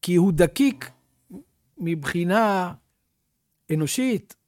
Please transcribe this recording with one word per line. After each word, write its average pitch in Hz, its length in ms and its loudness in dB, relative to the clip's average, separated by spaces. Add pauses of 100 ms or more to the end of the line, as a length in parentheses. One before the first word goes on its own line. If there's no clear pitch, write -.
כי 180 120 -2
הוא 180 200 4
דקיק 180 560 0 (880)
מבחינה 180 960 -2 (960)
אנושית. 190 640 -2 (120)